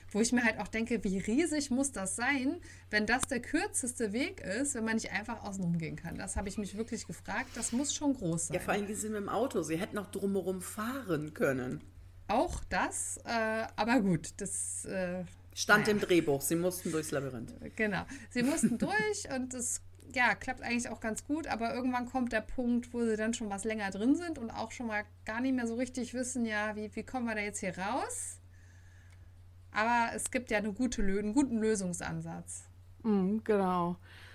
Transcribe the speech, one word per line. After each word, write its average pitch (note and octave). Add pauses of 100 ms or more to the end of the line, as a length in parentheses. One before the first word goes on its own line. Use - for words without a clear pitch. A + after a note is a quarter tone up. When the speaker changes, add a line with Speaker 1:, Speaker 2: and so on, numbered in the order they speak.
(100)
Speaker 1:
Wo G3+
ich A#3
mir A#3+
halt A3+
auch G3
denke: A3+
Wie G3
riesig C#4+
muss C4+
das F#3+
sein, C4+ (340)
wenn G#3+
das B3
der B3
kürzeste B3+
Weg D#4+
ist, B3
wenn A3
man A3
nicht -
einfach G3
außen G3
rum E3+
gehen D3+
kann. E3
Das G3
habe G3+
ich -
mich G3
wirklich A3+
gefragt. G3+
Das A3+
muss C4+
schon C#4+
groß E3+
sein. D#3
Speaker 2:
Ja, F3
vor -
allem, G3+
die G#3+
sind G#3+
mit G#3+
dem G3+
Auto. A3+
Sie D#3+
hätten G#3
auch F#3
drumherum F#3+
fahren G3+
können. C3+ (460)
Speaker 1:
Auch C4+
das, A#3
äh, A3 (100)
aber A#3
gut, F3+
das, -
äh, F#3 (320)
Speaker 2:
Stand G#3
Speaker 1:
naja. G#3+
Speaker 2:
im G3
Drehbuch, D#3
sie E3
mussten F3+
durchs D#3
Labyrinth. C3 (220)
Speaker 1:
Genau, G3+ (280)
sie B3
mussten A#3+
Speaker 2:
<laughs> -
Speaker 1:
durch G#4
und B3+
es, B3 (320)
ja, A#3+
klappt B3+
eigentlich A#3
auch A3
ganz G#3+
gut, D4
aber A3+
irgendwann B3
kommt B3
der A3
Punkt, A#3+
wo A#3+
sie A3
dann A3
schon A3+
was G3
länger A3
drin A3+
sind E4+
und A3+
auch A3+
schon A#3
mal G#3 (200)
gar A3
nicht C4
mehr A#3+
so A3+
richtig B3+
wissen, B3
ja, G#3+
wie, G#3+
wie A3
kommen B3
wir A3
da G#3+
jetzt G#3
hier F3+
raus? C#4+ (1300)
Aber A#3
es -
gibt B3+
ja G#3+
eine G#3
gute A#3+
Lö-, G3
einen G#3
guten A#3+
Lösungsansatz. F3 (400)
Speaker 3:
Mhm, G#3
genau. F3+ (380)